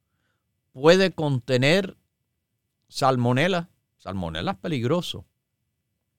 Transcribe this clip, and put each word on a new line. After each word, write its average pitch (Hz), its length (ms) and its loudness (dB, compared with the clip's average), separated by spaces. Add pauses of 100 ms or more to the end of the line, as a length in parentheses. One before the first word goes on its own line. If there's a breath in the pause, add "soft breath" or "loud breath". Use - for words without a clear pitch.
(720)
puede 170 380 4
contener 143 840 0 (920)
salmonela. 131 840 0 (260)
Salmonela 92 560 -8
es 196 60 -16
peligroso. 139 640 -4 (960)